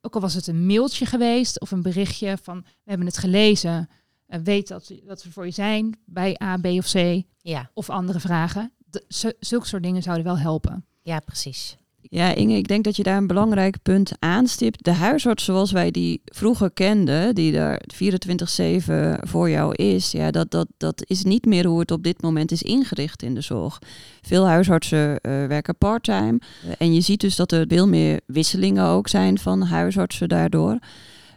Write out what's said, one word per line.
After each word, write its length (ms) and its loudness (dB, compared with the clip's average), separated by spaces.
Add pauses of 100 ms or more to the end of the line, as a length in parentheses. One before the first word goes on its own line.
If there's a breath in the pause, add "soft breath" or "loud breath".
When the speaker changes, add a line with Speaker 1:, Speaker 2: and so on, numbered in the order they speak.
Speaker 1:
ook 140 -10
al 60 -2
was 140 -2
het 120 -4
een 200 0
mailtje 400 2
geweest 540 0
of 100 -10
een 120 -2
berichtje 600 -2
van, 180 -14
"We 300 -20
hebben 160 -2
het 120 -6
gelezen, 680 2 (380)
eh, 180 -10
weet 240 -2
dat, 240 -16 (140)
dat 180 -16
we 80 -20
voor 140 -14
je 60 -8
zijn 520 -2
bij 380 -4
A, 140 -2
B 100 -2
of 260 0
C," 300 2 (160)
Speaker 2:
Ja. 360 -10
Speaker 1:
of 160 -10
andere 300 -4
vragen. 520 -2 (180)
De, 180 -12
zu-, 320 -4
zulke 260 -4
soort 160 -6
dingen 200 -2
zouden 220 -4
wel 140 0
helpen. 460 -2 (180)
Speaker 2:
Ja, 180 -6
precies. 560 -12 (280)
Speaker 3:
Ja, 300 0
Inge, 220 2
ik 120 -2
denk 160 2
dat 120 -2
je 60 0
daar 140 0
een 100 2
belangrijk 560 2
punt 360 2
aanstipt. 680 0
De 80 4
huisarts 520 2
zoals 280 2
wij 180 2
die 340 -2
vroeger 460 0
kenden, 640 2
die 180 2
daar 300 0 (120)
vierentwintig 540 -2
zeven 720 0 (100)
voor 220 2
jou 240 0
is, 360 0
ja, 200 -2
dat, 200 -2
dat, 160 0 (100)
dat 300 -6
is 160 -2
niet 220 2
meer 220 4
hoe 140 2
het 100 -2
op 120 -2
dit 200 -2
moment 300 0
is 100 -2
ingericht 600 -2
in 120 -6
de 60 -4
zorg. 380 -6 (440 loud breath)
Veel 240 4
huisartsen, 760 4
eh, 260 -2
werken 300 -4
parttime. 640 -2 (240 loud breath)
Eh, 140 -10
en 160 2
je 60 4
ziet 200 0
dus 160 0
dat 160 -2
er 160 2
veel 200 4
meer 380 2
wisselingen 580 0
ook 240 2
zijn 300 2
van 240 0
huisartsen 680 0
daardoor. 500 2 (580 loud breath)